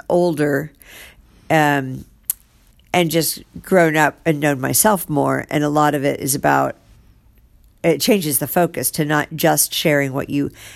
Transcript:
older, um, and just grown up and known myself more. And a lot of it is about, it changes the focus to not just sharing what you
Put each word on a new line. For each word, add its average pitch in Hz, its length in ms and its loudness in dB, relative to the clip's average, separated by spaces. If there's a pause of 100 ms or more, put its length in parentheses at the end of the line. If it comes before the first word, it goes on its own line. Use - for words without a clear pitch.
older, 151 640 0 (800)
um, 143 560 0 (880)
and 175 180 0
just 160 320 -2 (180)
grown 165 360 2
up 147 280 2
and 151 140 0
known 143 220 0
myself 170 480 0
more. 139 400 0
And 147 160 -2
a 147 40 0
lot 147 240 2
of 143 120 -2
it 139 160 -2
is 135 140 -4
about, 139 420 0 (1080)
it 160 160 2
changes 160 400 0
the 143 80 -6
focus 165 440 -2
to 160 120 -2
not 147 320 0
just 151 380 0
sharing 143 400 0
what 139 160 -6
you 143 220 -2 (240)